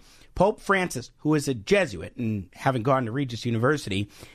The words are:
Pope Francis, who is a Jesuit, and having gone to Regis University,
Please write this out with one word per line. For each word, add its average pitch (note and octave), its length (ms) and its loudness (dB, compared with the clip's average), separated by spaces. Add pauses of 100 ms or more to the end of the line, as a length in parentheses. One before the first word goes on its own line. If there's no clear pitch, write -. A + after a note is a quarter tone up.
(360)
Pope G3+ 260 2
Francis, F3+ 560 -2
who D3+ 180 2
is C#3 140 0
a C#3 40 0
Jesuit, G#2+ 640 0
and A2 380 -4
having C3 300 0
gone C3 220 2
to A2 60 -6
Regis B2 340 -6
University, A#2 640 0 (260)